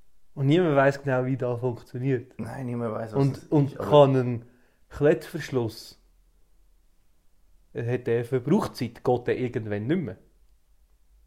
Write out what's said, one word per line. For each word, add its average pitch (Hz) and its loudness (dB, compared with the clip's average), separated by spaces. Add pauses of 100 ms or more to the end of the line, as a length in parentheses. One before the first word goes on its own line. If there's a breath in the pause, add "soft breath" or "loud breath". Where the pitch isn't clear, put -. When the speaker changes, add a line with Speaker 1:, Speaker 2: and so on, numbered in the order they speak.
(340)
Speaker 1:
Und 139 -2
niemand 156 4
weiss 139 4
genau, 127 0
wie 131 -2
das 123 -4
funktioniert. 127 -4
Speaker 2:
Nein, 127 -10
niemand 120 -6
weiss, 110 -8
was 135 0
Speaker 1:
Und, 135 0
Speaker 2:
das - -18
Speaker 1:
und 147 4
Speaker 2:
ist, - -16
aber - -4
Speaker 1:
kann 139 8
ein 123 -2 (440 soft breath)
Klettverschluss, 143 -2 (1700)
äh, 123 -6
hat - -4
der 117 0
Verbrauchszeit, 127 -2
geht 123 0
der 113 -2
irgendwann 107 -6
nicht 170 -2
mehr. 101 -8 (1120)